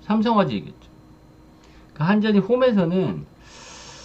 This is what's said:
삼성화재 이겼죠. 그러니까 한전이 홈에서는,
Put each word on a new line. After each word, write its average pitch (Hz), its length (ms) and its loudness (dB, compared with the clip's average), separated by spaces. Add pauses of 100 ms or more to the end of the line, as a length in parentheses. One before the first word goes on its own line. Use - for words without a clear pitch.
삼성화재 208 540 0
이겼죠. - 340 -14 (1040)
그러니까 151 120 -4
한전이 208 340 2
홈에서는, 190 880 0 (800)